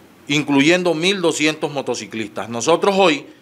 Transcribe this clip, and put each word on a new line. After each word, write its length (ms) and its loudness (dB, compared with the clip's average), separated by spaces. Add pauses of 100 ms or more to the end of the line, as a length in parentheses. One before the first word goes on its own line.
(300)
incluyendo 640 2
mil 260 -2
doscientos 540 -2
motociclistas. 760 -8
Nosotros 500 0
hoy 280 2 (160)